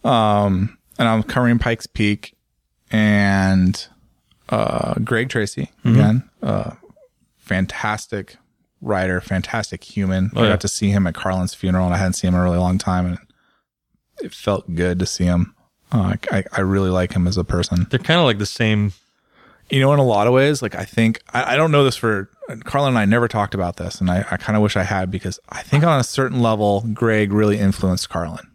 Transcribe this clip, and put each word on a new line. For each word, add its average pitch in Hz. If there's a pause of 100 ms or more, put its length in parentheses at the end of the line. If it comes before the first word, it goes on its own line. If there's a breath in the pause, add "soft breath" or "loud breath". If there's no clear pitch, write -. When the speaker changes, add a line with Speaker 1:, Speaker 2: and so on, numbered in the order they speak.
Speaker 1:
Um, 104 (200)
and 117
I'm 110
covering 120
Pikes 117
Peak, - (560)
and, 98 (600)
uh, - (100)
Greg 117
Tracy, 110 (140)
Speaker 2:
Mm-hmm. 120
Speaker 1:
again, 117 (120)
uh, 52 (640)
fantastic 101 (440)
rider, 92
fantastic 95
human. 95
Speaker 2:
Oh, 117
Speaker 1:
I 117
Speaker 2:
yeah. 107
Speaker 1:
got 98
to 98
see 101
him 98
at 82
Carlin's 92
funeral, 92
and 90
I 87
hadn't 92
seen -
him 90
in 90
a 90
really 87
long 90
time, 90
and 87 (1040)
it -
felt 92
good 90
to 90
see -
him. 90 (360)
Uh, 95 (140)
I, -
I, 95
I -
really 95
like 90
him 90
as 90
a 87
person. 87
Speaker 2:
They're 127
kinda 170
like 117
the 104
same. 104 (800 soft breath)
Speaker 1:
You 135
know, 135
in 143
a 139
lot 107
of 123
ways, 139
like, 110
I 92
think, 113 (120)
I, 123
I -
don't 160
know 143
this 131
for, 104 (360)
Carlin 139
and 123
I 107
never 117
talked 101
about 90
this, -
and 90
I, 92
I 92
kinda 107
wish 104
I 98
had, 95
because 98 (100)
I -
think 147
on 160
a 120
certain 131
level, 107
Greg 107
really 104
influenced 98
Carlin. 85